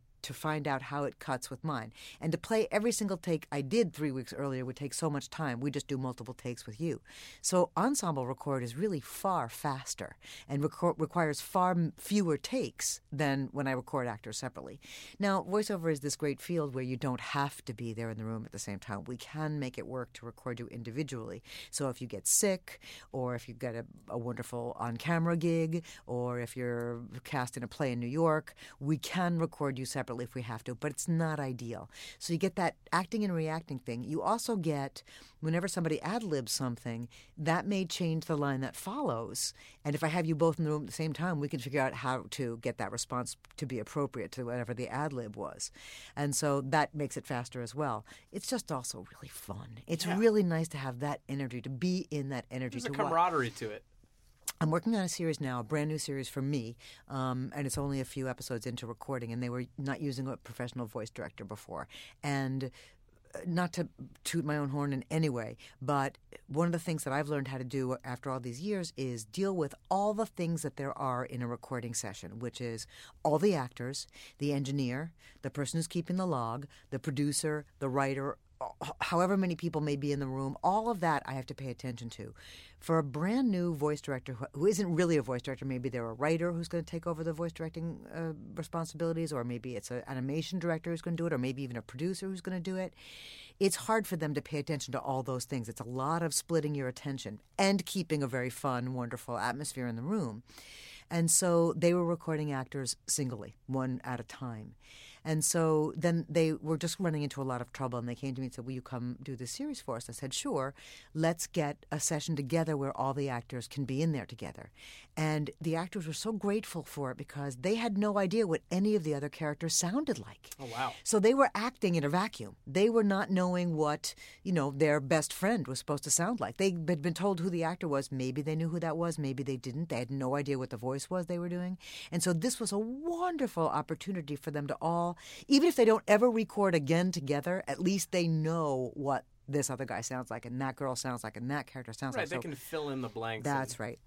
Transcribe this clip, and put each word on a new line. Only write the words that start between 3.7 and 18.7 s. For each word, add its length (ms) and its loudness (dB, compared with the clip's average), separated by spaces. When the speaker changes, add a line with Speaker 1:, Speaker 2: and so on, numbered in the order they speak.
Speaker 1:
three 180 -2
weeks 220 -6
earlier 320 -2
would 100 -6
take 180 -6
so 160 0
much 220 -2
time. 300 -4
We 100 0
just 160 -4
do 100 -2
multiple 380 -6
takes 320 -8
with 140 -12
you. 200 -2
So 340 4
ensemble 500 2
record 380 0
is 100 -6
really 240 0
far 500 0
faster 680 -4
and 160 2
reco-, 340 2
requires 420 2
far 320 4
m-, 240 4
fewer 420 2
takes 600 -2
than 400 2
when 160 0
I 40 2
record 360 -2
actors 300 -6
separately. 420 -8
Now, 280 2
voiceover 440 2
is 80 0
this 160 -2
great 240 0
field 340 0
where 80 -2
you 140 -2
don't 240 0
have 460 -2
to 60 -6
be 200 -6
there 180 -4
in 80 -6
the 60 -6
room 200 -4
at 60 -12
the 80 -10
same 220 -6